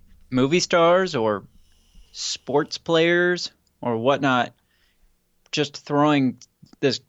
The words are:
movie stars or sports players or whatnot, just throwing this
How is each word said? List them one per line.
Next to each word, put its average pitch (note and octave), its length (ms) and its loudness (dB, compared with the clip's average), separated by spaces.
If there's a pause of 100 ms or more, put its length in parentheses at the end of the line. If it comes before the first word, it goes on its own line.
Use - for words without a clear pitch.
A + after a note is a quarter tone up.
(300)
movie C#3 300 0
stars F3 540 2
or G#2+ 300 -2 (680)
sports - 640 -6
players F3 760 0 (280)
or A#2+ 160 -4
whatnot, B2+ 560 0 (1000)
just D3 320 -4
throwing C#3+ 520 0 (440)
this C3+ 180 -2 (100)